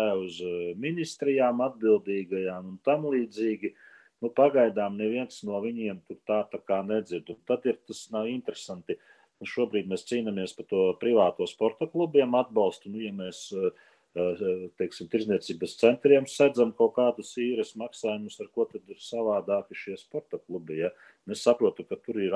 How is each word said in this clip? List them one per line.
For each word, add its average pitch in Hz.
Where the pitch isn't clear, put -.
uz, 92
ā, 87
ministrijām 135
atbildīgajām 98
un 95
tam 147
līdzīgi. 107
Nu, -
pagaidām 113
neviens 117
no 104
viņiem 107
tur -
tā, 107
tā -
kā 98
nedzird. 101
Un -
tad 123
ir 117
tas, -
nav 110
interesanti. 104
Nu, -
šobrīd 104
mēs 92
cīnāmies 107
par -
to 95
privāto 98
sporta 113
klubiem 143
atbalstu. 110
Nu, 110
ja 104
mēs, 92
ā, 95
ā, 87
teiksim, 90
tirzniecības 95
centriem 135
sedzam 123
kaut 113
kādus 120
īres 120
maksājumus, 107
ar 101
ko 117
tad 95
ir 98
savādāki 101
šie 95
sporta -
klubi, 80
ja? 87
Un 101
es -
saprotu, 120
ka -
tur 110
ir 92